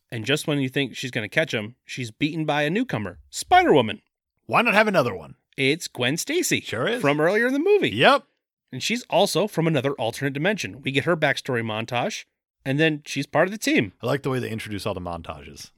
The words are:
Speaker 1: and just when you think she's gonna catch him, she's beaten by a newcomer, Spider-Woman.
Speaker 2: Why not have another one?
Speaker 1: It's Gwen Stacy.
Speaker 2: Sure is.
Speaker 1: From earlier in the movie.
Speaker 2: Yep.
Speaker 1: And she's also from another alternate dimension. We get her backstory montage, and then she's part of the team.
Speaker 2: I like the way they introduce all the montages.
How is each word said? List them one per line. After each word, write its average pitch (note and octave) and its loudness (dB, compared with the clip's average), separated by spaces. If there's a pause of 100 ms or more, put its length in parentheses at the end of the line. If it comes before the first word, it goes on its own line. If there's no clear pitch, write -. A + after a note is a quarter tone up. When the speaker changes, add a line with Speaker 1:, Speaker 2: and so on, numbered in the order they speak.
(100)
Speaker 1:
and A2 -8
just C#3+ 0
when C#3+ 0
you C3 0
think C3+ -2
she's B2+ -8
gonna A2 -6
catch D#3 0
him, A2 -4 (100)
she's A#2+ -8
beaten D#3 -2
by D3+ 0
a D3+ 0
newcomer, D3+ -4 (120)
Spider-Woman. F#3+ 4 (440)
Speaker 2:
Why D3 2
not A#3 0
have G#3+ 6
another C3+ 2
one? D#2 -14 (220)
Speaker 1:
It's C#3 0
Gwen B2+ 0
Stacy. C#4 0
Speaker 2:
Sure A#2 -4
is. A#3 -2
Speaker 1:
From D3 2
earlier G#3+ 2
in C4 0
the C#4 0
movie. F4 4
Speaker 2:
Yep. F#3 6 (480)
Speaker 1:
And B2+ -8
she's A#3 -2
also F#3 2
from E3 0
another C#3 0
alternate C3 -4
dimension. D#3 -4
We C#3 -4
get C3+ 0
her E3+ 2
backstory C3+ -2
montage, A#2 -4 (400)
and C3+ -2
then D#3 2
she's C#3 -6
part E3+ 2
of G3+ -6
the A3 -10
team. F#3 0
Speaker 2:
I A2+ -6
like C3 -2
the C#3+ -2
way B2+ -2
they A2+ -4
introduce G#2+ -8
all G2+ -2
the F#2 -8
montages. E2 -12